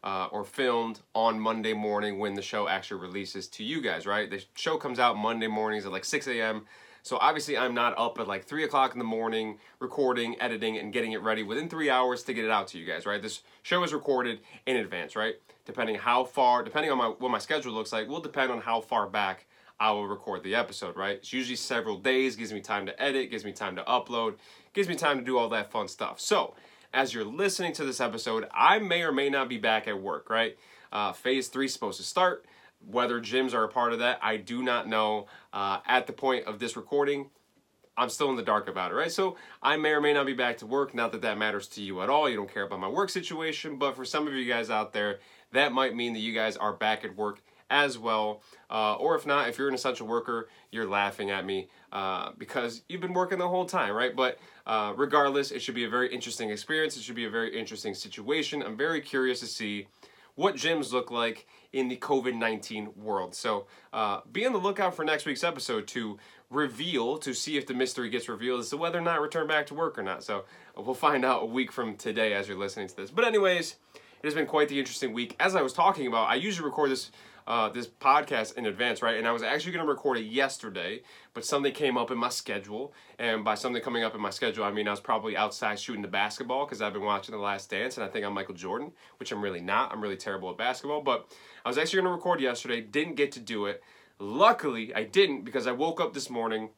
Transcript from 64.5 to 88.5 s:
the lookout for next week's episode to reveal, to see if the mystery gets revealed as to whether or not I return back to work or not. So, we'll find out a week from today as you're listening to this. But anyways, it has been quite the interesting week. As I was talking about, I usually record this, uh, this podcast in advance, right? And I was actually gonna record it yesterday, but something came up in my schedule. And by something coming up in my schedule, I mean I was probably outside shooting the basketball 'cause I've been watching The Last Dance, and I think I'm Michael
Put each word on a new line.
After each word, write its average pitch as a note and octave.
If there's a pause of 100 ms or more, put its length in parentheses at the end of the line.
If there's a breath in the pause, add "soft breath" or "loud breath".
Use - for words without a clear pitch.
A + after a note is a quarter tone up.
the G3
lookout F#3+
for D#3
next D#3
week's D3
episode B2+
to G#2+ (320 loud breath)
reveal, C3+
to C3+
see D3
if C#3
the C3
mystery B2
gets A#2
revealed B2
as A2
to C#3+
whether E3+
or -
not E3+
I D3
return D#3
back D3+
to D3
work D#3
or G#2+
not. F#2
So, G2+ (300 loud breath)
we'll A2+
find C3+
out B2+
a A2+
week A#2
from A2
today G#2+
as G2
you're G2
listening G2
to -
this. G2
But G#3
anyways, F#3+ (440 loud breath)
it D3
has D3+
been D#3
quite D3+
the C#3
interesting C3
week. A#2+
As F#3
I E3
was C3
talking E3+
about, A2+
I A#2
usually E3+
record C#3+
this, C3 (340 loud breath)
uh, A2+
this A#2
podcast C3+
in A#2+
advance, A2
right? A2+
And A2+
I A#2
was A2+
actually D#3
gonna D#3+
record C3
it A2+
yesterday, A2 (320 loud breath)
but A#2
something C#3
came C3
up A#2+
in B2
my A#2+
schedule. G#2+ (260 loud breath)
And A2
by G#2+
something A#2+
coming A#2
up A2
in G#2+
my G2+
schedule, A2
I G2+
mean G#2+
I G#2
was G2+
probably A2
outside G#2
shooting A2
the G2+
basketball A2+
'cause A#2
I've G#2
been G2+
watching G#2
The G2+
Last G2+
Dance, A2+
and A2
I -
think G2+
I'm G2+
Michael G2